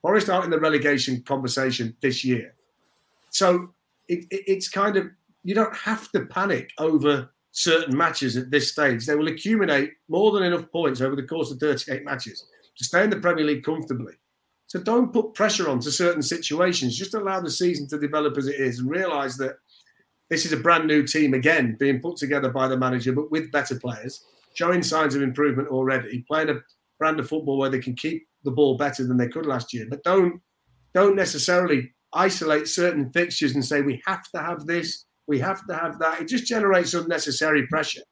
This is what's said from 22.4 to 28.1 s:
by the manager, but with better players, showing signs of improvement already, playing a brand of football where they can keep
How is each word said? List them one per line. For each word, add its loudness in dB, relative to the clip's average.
by 0
the 0
manager, 0
but -2
with -4
better -2
players, -10
showing 0
signs 0
of 0
improvement 0
already, -2
playing 0
a -2
brand 0
of -6
football -2
where 2
they -2
can -6
keep -8